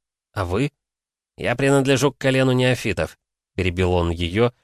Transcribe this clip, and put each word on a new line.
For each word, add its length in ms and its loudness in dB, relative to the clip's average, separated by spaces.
А 100 -4
вы?" 280 -2
"Я 180 -4
принадлежу 560 2
к 60 -20
колену 340 0
неофитов", 640 -2
перебил 380 0
он 160 2
её, 420 -2